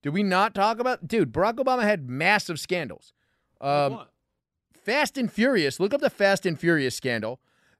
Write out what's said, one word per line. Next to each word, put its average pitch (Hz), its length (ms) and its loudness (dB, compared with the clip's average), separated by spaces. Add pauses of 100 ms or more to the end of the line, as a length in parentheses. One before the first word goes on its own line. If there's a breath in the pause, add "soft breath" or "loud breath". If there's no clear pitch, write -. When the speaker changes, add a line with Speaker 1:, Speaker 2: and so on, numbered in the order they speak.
Speaker 1:
Did 143 120 -4
we 202 100 0
not 196 320 2
talk 214 240 0
about, 240 280 -2
dude, 151 260 0
Barack 202 220 0
Obama 254 280 0
had 190 260 0
massive 165 500 0
scandals. - 540 -8 (460)
Speaker 2:
Like 139 100 -4
Speaker 1:
Um, 143 280 2
Speaker 2:
what? 156 140 -20 (640)
Speaker 1:
Fast - 440 -2
and 240 140 -2
Furious, 202 480 2
look 196 140 0
up 285 80 0
the 269 80 2
Fast 196 360 0
and 165 120 -2
Furious 156 380 0
scandal. 117 460 -6 (380)